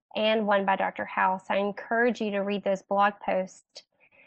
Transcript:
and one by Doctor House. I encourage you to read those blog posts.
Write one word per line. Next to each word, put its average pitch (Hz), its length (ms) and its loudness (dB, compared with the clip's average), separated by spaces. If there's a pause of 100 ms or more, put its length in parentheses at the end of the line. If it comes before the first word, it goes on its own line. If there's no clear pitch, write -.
(140)
and 220 320 2
one 202 180 2
by 190 120 2
Doctor 190 300 -4
House. 190 440 0
I 202 60 0
encourage 214 640 0
you 214 100 -2
to 202 80 -2
read 202 240 -2
those 196 200 -2
blog 202 360 2
posts. - 640 -6 (440)